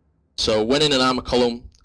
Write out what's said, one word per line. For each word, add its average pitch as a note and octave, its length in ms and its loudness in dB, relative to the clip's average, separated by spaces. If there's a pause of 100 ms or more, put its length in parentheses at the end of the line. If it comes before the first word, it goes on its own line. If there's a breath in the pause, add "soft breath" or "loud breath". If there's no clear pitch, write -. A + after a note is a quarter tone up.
(360)
So G#2+ 260 0
when C3+ 200 0
in D3 100 2
an C3 80 2
armor B2+ 220 0
column, B2 460 -2 (160)